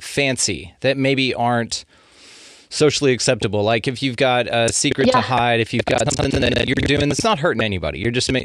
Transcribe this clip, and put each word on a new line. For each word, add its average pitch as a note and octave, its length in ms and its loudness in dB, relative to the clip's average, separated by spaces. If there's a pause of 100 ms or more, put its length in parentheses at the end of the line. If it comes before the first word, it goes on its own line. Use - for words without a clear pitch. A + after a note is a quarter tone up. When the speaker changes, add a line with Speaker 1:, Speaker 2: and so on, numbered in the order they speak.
Speaker 1:
fancy A2+ 800 -4
that C3+ 160 0
maybe C3+ 360 0
aren't A#2+ 520 -2 (840)
socially C#3+ 420 2
acceptable. G#2+ 500 0
Like A2+ 240 0
if C3 160 -4
you've B2+ 140 -4
got B2 360 2
a A#2 200 2
secret C#3 320 0
to - 140 4
Speaker 2:
Yeah. - 40 4
Speaker 1:
hide, A#2+ 380 2
if A2 120 -2
you've A#2+ 120 0
got C#3 280 0
something C3+ 280 0
that A#2+ 260 0
you're B2+ 80 0
doing C#3+ 340 2
that's - 160 -2
not A3 140 2
hurting C#3 240 0
anybody, E2 380 -2
you're A2 100 0
just B2 220 -2
ma-, C3 120 0